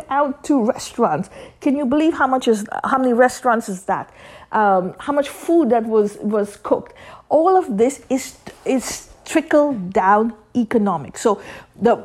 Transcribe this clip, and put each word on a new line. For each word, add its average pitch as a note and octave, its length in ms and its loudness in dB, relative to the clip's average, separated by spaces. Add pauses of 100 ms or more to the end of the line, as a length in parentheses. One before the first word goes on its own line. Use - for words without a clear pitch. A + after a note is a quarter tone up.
out C#4 380 -2
to C#4 180 2
restaurants. G3+ 680 -2 (300)
Can C4+ 160 0
you D4 100 -2
believe D4+ 280 2
how C#4+ 140 0
much C4 200 0
is, G#3+ 180 2 (200)
how C4+ 140 0
many B3+ 120 2
restaurants A#3 560 2
is F#3+ 160 -8
that? F3 300 -6 (400)
Um, F#3+ 440 2
how - 140 -8
much C#4+ 160 0
food E4 440 0
that A#3 120 2
was, G#3+ 360 0
was G#3 360 -4
cooked? - 380 -4 (340)
All F4 300 4
of C#4+ 200 -2
this B3 320 0
is, - 280 -4 (260)
is - 460 -4 (160)
trickle D4 480 2
down G#3 600 2 (220)
economics. G3+ 680 -2
So G#3 180 2 (400)
the A3 240 4